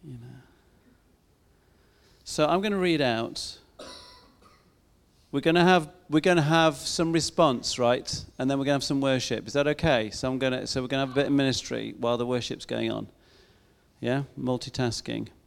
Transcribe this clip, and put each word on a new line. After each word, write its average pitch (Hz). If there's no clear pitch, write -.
you 147
know. 123
So -
I'm 170
gonna 202
read 175
out. 117
We're 139
gonna 170
have, 175
we're 151
gonna 175
have 160
some -
response, 151
right? 123
And 131
then 139
we're 139
gonna 143
have 135
some 139
worship. 127
Is 113
that 143
okay? 143
So 131
I'm 131
gonna, 131
so -
we're 127
gonna 135
have 131
a -
bit 139
of 143
ministry 120
while 120
the 120
worship's 123
going 113
on. 107
Yeah? 131
Multitasking. 120